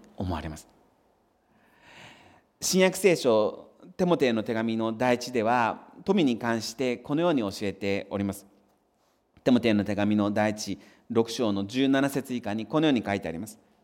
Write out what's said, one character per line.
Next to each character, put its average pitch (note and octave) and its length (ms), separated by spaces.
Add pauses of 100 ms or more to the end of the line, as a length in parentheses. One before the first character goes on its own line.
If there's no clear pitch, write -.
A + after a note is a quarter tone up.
(160)
思 F2+ 180
わ D#2+ 60
れ E2 80
ま D#2 80
す。 - 100 (2000)
新 - 180
約 F#3 180
聖 F3+ 200
書、 A2 480 (320)
テ F#3+ 80
モ E3+ 120
テ C#3 100
へ A#2+ 60
の A2 100
手 A2+ 100
紙 A2+ 240
の A2+ 160
第 B2 220
一 B2 160
で A#2 120
は、 A#2 440 (160)
富 F#3+ 200
に B2 140
関 A#2 240
し - 140
て B2 220
こ - 180
の D#3+ 60
よ F3 80
う E3 40
に C3 80
教 G2+ 80 (120)
え G2 120
て G2 360
お G2+ 80
り G2+ 60
ま G2 100
す。 - 120 (1000)
テ C3 80
モ B2 80
テ A#2 100
へ G#2+ 40
の G#2 120
手 G2+ 100
紙 G#2 200
の G2+ 160
第 G#2+ 200
一、 G#2 260 (320)
六 A#2 200
章 A2 240
の G2+ 120
十 B2+ 220
七 C#3 220
節 C#3 240
以 A#2 80
下 G2+ 120
に A2 120
こ D#3 160
の D#3+ 60
よ - 20
う C#3 40
に A#2 120
書 G2+ 80
い G2 80
て E2 80
あ - 20
り E2 80
ま G#2 80
す。 - 100 (260)